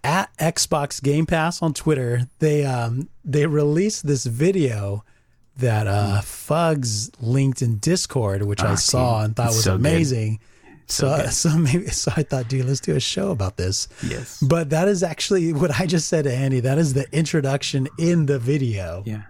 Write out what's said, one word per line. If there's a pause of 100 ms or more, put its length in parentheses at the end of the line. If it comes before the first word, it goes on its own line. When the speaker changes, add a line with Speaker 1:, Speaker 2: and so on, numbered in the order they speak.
Speaker 1:
at
Xbox
Game
Pass (120)
Twitter, (120)
they,
um, (160)
they
released
this
video (500)
that,
uh,
Speaker 2:
Mm.
Speaker 1:
Fugs (120)
linked
in
Discord,
which
I
Speaker 2:
Ah,
Speaker 1:
saw
Speaker 2:
dude.
Speaker 1:
and
thought
Speaker 2:
It's
Speaker 1:
was
Speaker 2:
so
good.
Speaker 1:
amazing. (460)
Speaker 2:
So (100)
Speaker 1:
So,
Speaker 2:
good.
Speaker 1:
so
maybe,
so
I
thought,
dude,
let's
do
a
show
about
this. (180)
Speaker 2:
Yes.
Speaker 1:
But
that
is
actually
what
I
just
said
to
Andy.
That
is
the (120)
introduction (100)
in
the
video.
Speaker 2:
Yeah.